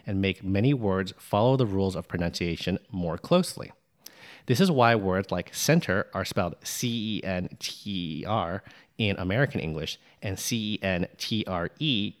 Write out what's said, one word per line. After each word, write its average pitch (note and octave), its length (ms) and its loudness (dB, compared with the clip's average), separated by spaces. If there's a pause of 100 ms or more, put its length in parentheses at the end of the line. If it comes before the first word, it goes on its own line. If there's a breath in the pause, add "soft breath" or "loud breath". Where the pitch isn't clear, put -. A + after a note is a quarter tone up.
and G2 160 -2
make F#2+ 220 0
many G2+ 320 4
words F#2+ 420 0
follow A#2+ 400 4
the B2+ 80 2
rules F#2+ 300 0
of - 120 -6
pronunciation F2 720 -2 (140)
more F2 260 -4
closely. - 540 0 (760 loud breath)
This B2+ 160 4
is F#3+ 80 6
why B2 240 6
words G2 380 2
like F2+ 240 -4
center C#3 580 2
are F#2+ 100 -2
spelled F#2 400 -2
C A2 540 -4
E - 60 -6
N F#2 340 -2
T F2 640 -6
E - 60 -8
R F#2+ 340 -2 (380 loud breath)
in G#2 180 2
American G2+ 420 0
English D#2 400 -6 (220 soft breath)
and F#2+ 160 -4
C G#2+ 380 -2
E - 80 -8
N F#2 240 0 (100)
T G#2+ 300 -2
R E2+ 320 -2
E A2+ 420 -2